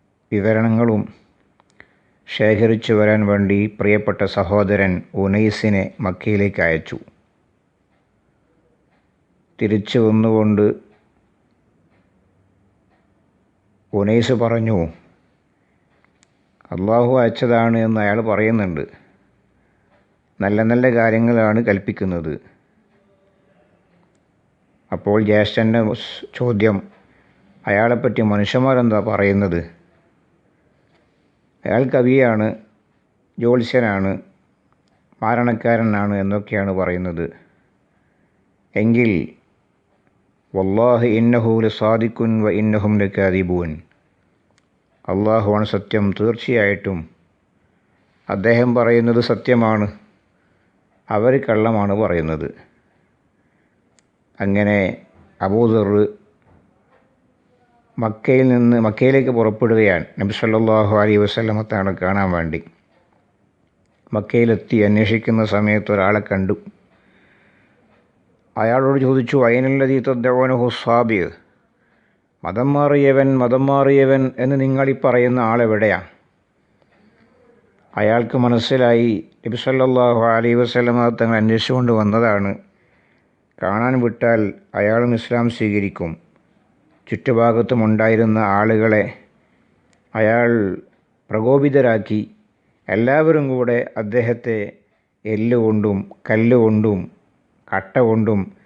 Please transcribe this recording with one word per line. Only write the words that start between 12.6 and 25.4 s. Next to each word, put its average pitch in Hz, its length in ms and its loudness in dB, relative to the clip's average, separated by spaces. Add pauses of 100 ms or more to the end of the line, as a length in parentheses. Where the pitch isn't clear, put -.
ഉനൈസ് 110 400 0
പറഞ്ഞു, 113 460 0 (1900)
അള്ളാഹു 117 460 0
അയച്ചതാണ് 117 600 0
എന്ന് 110 220 0
അയാൾ 104 200 0
പറയുന്നുണ്ട്, 104 680 -2 (1500)
നല്ല 104 220 0
നല്ല 120 320 2
കാര്യങ്ങളാണ് 113 680 2
കൽപ്പിക്കുന്നത്. 95 760 -4 (2500)
അപ്പോൾ 104 300 0
ജ്യേഷ്ഠൻ്റെ 107 720 0